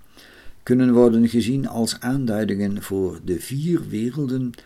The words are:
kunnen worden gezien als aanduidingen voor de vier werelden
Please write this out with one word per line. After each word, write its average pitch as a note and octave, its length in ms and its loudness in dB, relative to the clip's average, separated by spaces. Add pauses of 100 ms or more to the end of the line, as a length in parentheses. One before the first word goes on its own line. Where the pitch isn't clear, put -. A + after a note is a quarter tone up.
(640)
kunnen B2 300 4
worden A#2 360 6
gezien A#2+ 380 0
als A#2 320 -4
aanduidingen G#2 800 -2
voor F#2 420 -4
de F2 160 -2
vier D3 480 -4
werelden B2 640 -4 (140)